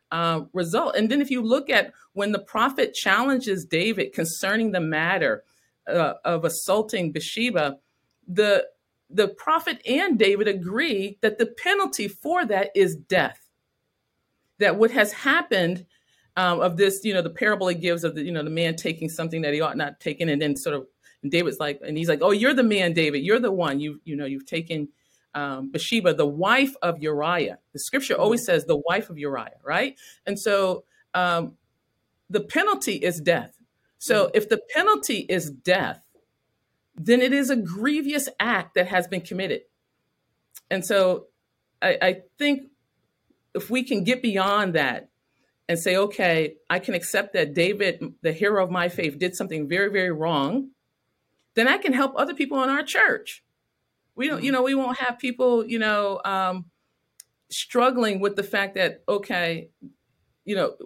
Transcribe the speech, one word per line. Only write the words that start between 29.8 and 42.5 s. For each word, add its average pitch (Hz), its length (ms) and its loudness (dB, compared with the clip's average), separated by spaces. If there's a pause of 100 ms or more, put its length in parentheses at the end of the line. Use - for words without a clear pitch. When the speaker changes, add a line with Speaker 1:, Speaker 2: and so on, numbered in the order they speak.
Speaker 1:
And 202 120 -4
so, 196 460 0 (280)
um, 170 440 0 (720)
the 190 100 0
penalty - 560 0
is 170 240 -2
death. 147 320 0 (460)
So 214 280 2
Speaker 2:
Mm-hmm. - 100 -4
Speaker 1:
if 214 120 2
the 214 120 2 (140)
penalty 339 540 2
is 160 220 0
death, 143 500 -2 (920)
then 226 260 2
it 254 120 4
is 277 180 2
a 262 60 2
grievous 269 720 -2 (100)
act 208 360 -2
that 180 120 2
has 180 220 0
been 180 140 -4
committed. 180 400 -6 (1080)
And 190 140 -2
so 185 420 2 (560)
I, 185 180 2
I 185 220 2 (160)
think 285 300 0 (840)